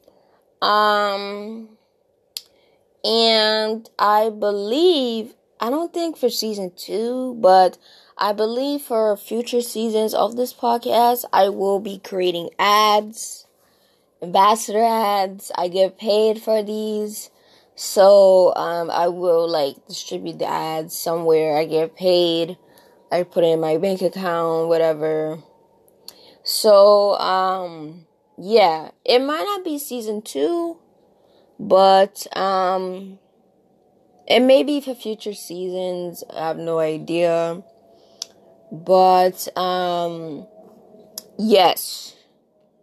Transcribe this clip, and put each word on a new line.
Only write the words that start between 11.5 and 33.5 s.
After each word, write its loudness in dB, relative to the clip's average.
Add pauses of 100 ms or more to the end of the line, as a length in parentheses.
be -10
creating -4 (100)
ads, 0 (760)
ambassador 2
ads. -2
I -2
get 0
paid 0
for 0
these. -8 (460)
So, 6
um, -4
I 0
will, 0
like, -4
distribute -12
the -4
ads -6
somewhere. 0
I 0
get -2
paid. 0 (520)
I 0
put 0
it 4
in 0
my 0
bank -2
account, -2
whatever. -2 (1000)
So, 6
um, -4 (320)
yeah, 2 (140)
it 4
might -4
not -6
be -6
season -8
two, -6 (800)
but, 4 (100)
um, -4 (1080)